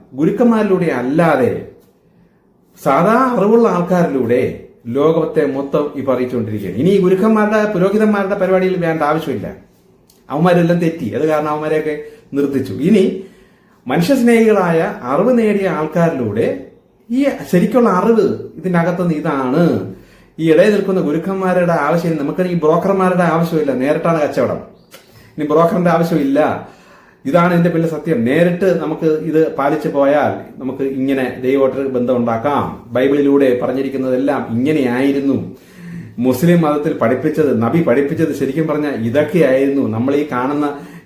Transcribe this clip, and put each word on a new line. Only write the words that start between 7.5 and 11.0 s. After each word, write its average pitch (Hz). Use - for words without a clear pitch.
പുരോഹിതന്മാരുടെ 202
പരിപാടിയിൽ 185
വേണ്ട 160
ആവശ്യമില്ല. 147
അവന്മാരെല്ലാം 170
തെറ്റി, 160